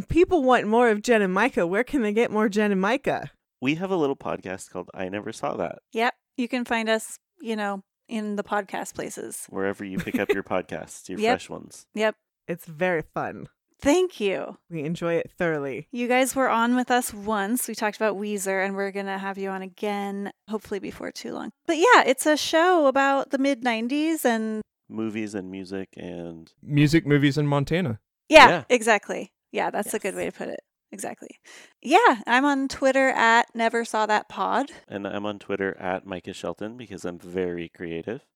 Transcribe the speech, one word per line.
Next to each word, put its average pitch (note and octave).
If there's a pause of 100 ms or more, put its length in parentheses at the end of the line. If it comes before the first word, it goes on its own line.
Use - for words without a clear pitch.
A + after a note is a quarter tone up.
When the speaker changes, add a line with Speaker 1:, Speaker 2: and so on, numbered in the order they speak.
Speaker 1:
people E4+
want B3
more A#3
of G#3
Jen A3+
and F#3
Micah. G#3
Where G3+
can C#4
they G#3
get A3+
more G#3+
Jen G#3
and F#3+
Micah? G3 (300)
Speaker 2:
We C3+
have F#3
a F#3+
little C#3
podcast F#2
called F#2
I F#2
Never G#2
Saw -
That. F2+ (120)
Speaker 3:
Yep. A#3 (220)
You A#3+
can B3
find A3+
us, A3 (220)
you A3
know, G3+ (260)
in G#3+
the G3+
podcast -
places. -
Speaker 2:
Wherever G2
you F#2+
pick G2+
up G2+
your G2
Speaker 3:
<laughs> -
Speaker 2:
podcasts, -
your F#2
Speaker 3:
Yep. A3+
Speaker 2:
fresh -
ones. -
Speaker 3:
Yep. G#3+ (320)
Speaker 1:
It's -
very E3+
fun. G#2 (320)
Speaker 3:
Thank F4+
you. - (140)
Speaker 1:
We D#3+
enjoy E3+
it -
thoroughly. D3
Speaker 3:
You A#3+
guys B3+
were C4
on A3+
with B3
us B3
once. G#3
We A3
talked G#3+
about G#3
Weezer, G3
and G3
we're G3
gonna G3
have G3
you F#3+
on F#3+
again, G3+ (180)
hopefully G#3
before -
too -
long. - (160)
But E4
yeah, F#4+
it's C4
a D4+
show E4
about C#4
the C4+
mid C4+
nineties C4+
and A3 (260)
Speaker 2:
Movies G#2+
and F#2
music F#2+
and E2+ (100)
Speaker 4:
Music, D3
movies, C#3+
and D3
Montana. C#3+ (280)
Speaker 3:
Yeah, C#4+
Speaker 2:
Yeah. D#3+
Speaker 3:
exactly. G#3+ (200)
Yeah, F3+
that's -
a G#3+
good F#3
Speaker 1:
Yes. -
Speaker 3:
way F3
to F3+
put -
it. - (300)
Exactly. - (420)
Yeah, D#4+
I'm B3
on C#4
Twitter C4
at A3+
Never A#3
Saw G#3+
That G#3+
Pod. G3+ (160)
Speaker 2:
And G2+
I'm G2+
on G#2
Twitter G2
at F#2
Micah F#2+
Shelton G2+
because G2
I'm F2
very F2
creative. F2 (140)